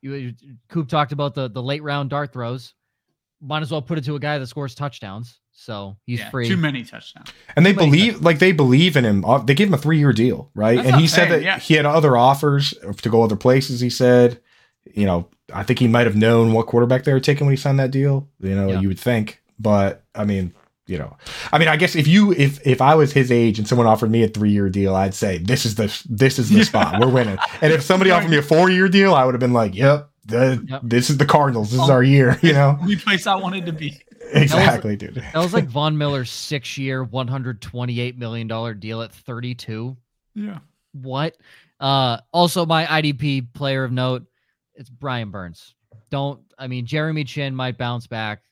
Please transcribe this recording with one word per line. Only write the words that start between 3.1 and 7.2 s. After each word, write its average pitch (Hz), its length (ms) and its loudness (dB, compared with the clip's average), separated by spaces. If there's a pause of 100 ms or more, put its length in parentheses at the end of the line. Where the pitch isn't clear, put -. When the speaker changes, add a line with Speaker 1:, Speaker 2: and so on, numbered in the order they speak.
Speaker 1:
Might 151 220 -6
as 127 80 -8
well 151 120 -6
put 165 160 -6
it 135 60 -8
to 147 120 -6
a - 20 -8
guy 147 200 -6
that 131 80 -10
scores 135 280 -10
touchdowns. 117 680 -14 (120)
So 101 440 -14 (100)
he's 120 120 -6
Speaker 2:
Yeah, 107 120 -10
Speaker 1:
free. 120 180 -4
Speaker 2:
too 185 80 0
many 143 260 -4
touchdowns. - 460 -20 (280)